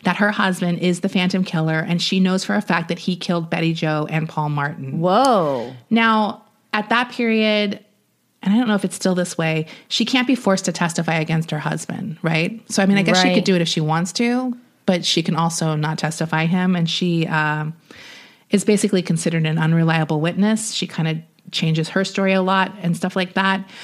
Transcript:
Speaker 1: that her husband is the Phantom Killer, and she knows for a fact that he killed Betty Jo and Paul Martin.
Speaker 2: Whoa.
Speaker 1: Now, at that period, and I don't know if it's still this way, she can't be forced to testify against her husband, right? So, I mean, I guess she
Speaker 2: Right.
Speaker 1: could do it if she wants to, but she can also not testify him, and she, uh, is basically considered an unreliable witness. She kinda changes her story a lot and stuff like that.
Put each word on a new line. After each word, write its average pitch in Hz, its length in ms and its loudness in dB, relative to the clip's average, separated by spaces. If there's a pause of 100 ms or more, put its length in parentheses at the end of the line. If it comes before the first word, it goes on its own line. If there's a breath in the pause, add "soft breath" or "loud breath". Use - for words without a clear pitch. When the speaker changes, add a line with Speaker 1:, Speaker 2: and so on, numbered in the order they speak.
Speaker 1:
that 180 140 2
her 202 120 2
husband 185 480 0
is 175 220 0
the 196 100 -2
Phantom 185 340 0
Killer, 160 360 0
and 170 200 -2
she 190 200 0
knows 185 240 2
for 202 100 -4
a 208 80 0
fact 175 280 0
that 175 100 -6
he 180 160 -2
killed 170 340 -4
Betty 165 240 0
Jo 156 380 -2
and 160 180 -2
Paul 151 200 -4
Martin. 147 500 -4
Speaker 2:
Whoa. 175 720 2 (160)
Speaker 1:
Now, 220 540 2 (300)
at 214 160 -2
that 240 220 0
period, 214 680 0 (640)
and 190 100 2
I 220 40 6
don't 247 100 2
know 214 80 4
if 196 100 0
it's 180 100 -4
still 185 200 0
this 175 200 -2
way, 160 300 0 (220 loud breath)
she - 180 -2
can't 254 220 0
be 269 80 4
forced 190 300 2
to 180 60 -2
testify 165 440 -2
against 160 340 -2
her - 80 -4
husband, - 640 -6
right? 165 400 -2 (100)
So, 196 120 2
I - 20 2
mean, 196 140 4
I - 20 4
guess 175 180 4
she 185 100 4
Speaker 2:
Right. 180 40 4
Speaker 1:
could 180 100 4
do 190 120 4
it 170 80 2
if 165 40 -2
she 160 140 -2
wants 160 320 0
to, 247 420 0 (300)
but 180 200 2
she - 180 2
can 165 120 -2
also 165 400 0
not 151 220 -2
testify 160 480 0
him, 180 300 2
and 170 120 2
she, 170 380 0
uh, 151 400 0 (840 loud breath)
is 196 120 2
basically 202 380 2
considered 165 460 -2
an 160 100 -2
unreliable 160 640 2
witness. 202 500 0
She - 140 -6
kinda 160 380 -4 (280)
changes 160 380 0
her 196 140 0
story 190 300 0
a 190 100 2
lot 190 380 0
and 170 140 0
stuff 185 200 -4
like 185 180 -2
that. 190 340 0 (160 loud breath)